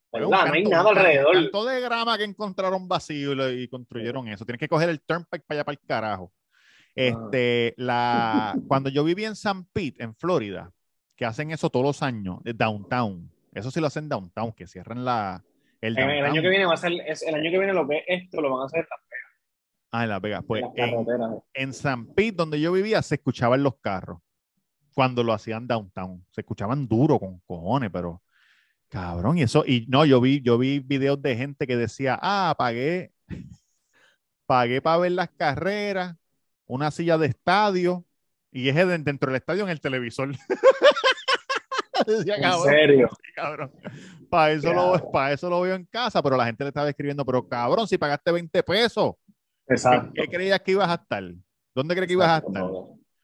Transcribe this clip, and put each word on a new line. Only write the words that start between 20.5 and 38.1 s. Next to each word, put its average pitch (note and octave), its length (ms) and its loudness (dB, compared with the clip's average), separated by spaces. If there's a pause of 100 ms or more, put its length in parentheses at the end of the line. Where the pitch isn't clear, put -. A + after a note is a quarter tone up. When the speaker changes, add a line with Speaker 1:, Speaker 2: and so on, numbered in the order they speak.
Speaker 2:
En A#2+ 60 -6
las - 80 -16
Speaker 1:
en, A#2+ 280 -2
Speaker 2:
carreteras. A#2 260 -2 (220)
Speaker 1:
en C3+ 200 -6
San B2 340 -4
Pete, G#3+ 280 2
donde D#3 240 -2
yo E3 120 2
vivía, F#3+ 320 2
se - 120 -4
escuchaban C3 460 2
los C#3 180 0
carros F#2 400 -8 (760)
cuando B2+ 280 2
lo A2+ 100 2
hacían A2+ 340 -6
downtown. F#2+ 640 -6
Se - 100 -10
escuchaban A#2 460 -4
duro A#2 320 4
con F#2 260 -12
cojones, F#2+ 460 -4
pero F2 300 -6 (680)
cabrón, G2 500 -2
y - 40 4
eso, C3+ 240 4
y A#2+ 220 2
no, C#3 160 6
yo C3 160 8
vi, C3+ 200 4
yo A#2+ 180 4
vi C#3 200 0
videos C#3 420 -2
de C3+ 140 0
gente C#3 320 -6
que B2 80 0
decía, A#2+ 460 -2
"Ah, F#3 360 0
pagué, C3 540 -2 (160)
<laughs> - 340 -16 (840)
pagué B2+ 340 2
pa' D#3+ 160 2
ver F3+ 160 2
las F3+ 160 -2
carreras, F3+ 840 -4 (500)
una C#3 260 -4
silla E3 260 2
de D#3+ 100 2
estadio", F3+ 800 2 (460)